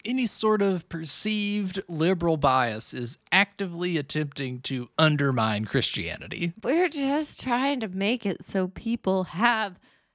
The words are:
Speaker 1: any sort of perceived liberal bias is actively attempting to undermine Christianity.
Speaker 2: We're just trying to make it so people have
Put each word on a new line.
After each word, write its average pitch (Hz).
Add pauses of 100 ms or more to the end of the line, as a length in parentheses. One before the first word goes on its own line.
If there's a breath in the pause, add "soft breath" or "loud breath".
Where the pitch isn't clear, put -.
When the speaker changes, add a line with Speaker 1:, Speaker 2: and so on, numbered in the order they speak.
Speaker 1:
any 254
sort 214
of 190
perceived 202
liberal 170
bias 131
is 120 (140)
actively 180
attempting 139
to 127
undermine 131
Christianity. 107 (100)
Speaker 2:
We're 330
just 285
trying 262
to 226
make 196
it -
so 185
people 190
have 214 (340 soft breath)